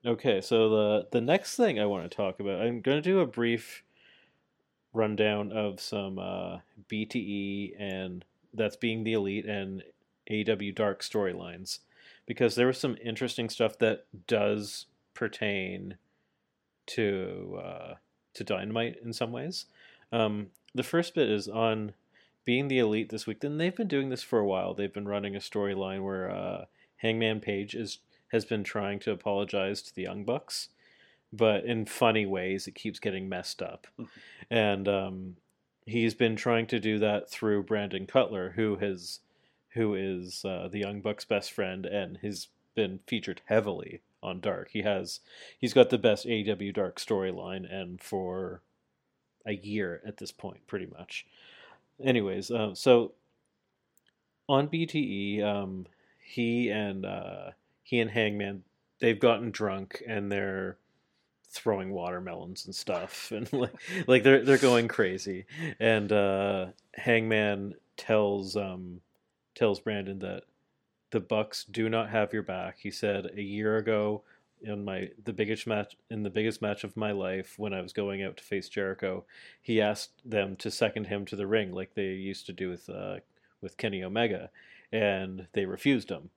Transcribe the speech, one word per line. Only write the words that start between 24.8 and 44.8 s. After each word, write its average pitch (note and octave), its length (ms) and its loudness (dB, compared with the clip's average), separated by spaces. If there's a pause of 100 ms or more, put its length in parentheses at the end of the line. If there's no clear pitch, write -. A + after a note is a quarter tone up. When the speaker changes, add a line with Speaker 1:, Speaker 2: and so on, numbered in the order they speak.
Speaker 1:
been G2+ 140 -6
running G2+ 280 -2
a G2+ 40 -6
storyline G2 640 -2
where, F#2+ 280 -4
uh, F#2+ 340 -6 (320)
Hangman A2+ 440 2
Page G#2 340 -4
is, A2+ 240 -8 (320)
has A2+ 140 2
been G#2 180 -2
trying G2+ 360 -4
to A2 120 -2
apologize G2 720 -2
to - 140 -18
the F#2 80 -6
Young F#2 200 -8
Bucks, - 460 -6 (640)
but G#2+ 320 4
in A2+ 200 0
funny A2 400 4
ways, F#2+ 420 -2
it F#2+ 80 -16
keeps - 240 -8
getting F#2+ 280 -4
messed F2+ 340 -6
up. - 260 -10 (120)
Speaker 2:
Mm-hmm. A#2 100 -12 (400)
Speaker 1:
And, G2+ 380 2
um, F#2+ 480 -2 (500)
he's A2+ 280 2
been A2+ 220 4
trying A2+ 320 2
to A#2+ 120 0
do G#2+ 200 2
that G#2 300 2
through G#2 340 0
Brandon G2 420 -2
Cutler, G2 460 0
who G#2 260 0
has, F#2 420 -6 (520)
who G#2+ 240 0
is, F#2 500 -6
uh, F#2 260 -6
the G2+ 80 -4
Young G2+ 220 -4
Bucks' G#2 240 -4
best - 260 -2
friend, F#2+ 340 -4
and F#2+ 320 -4
has G2+ 300 -8 (280)
been F#2+ 320 0
featured G2 380 -6
heavily G#2 560 0 (200)
on F#2 200 -6
Dark. - 300 -2
He G#2+ 120 -4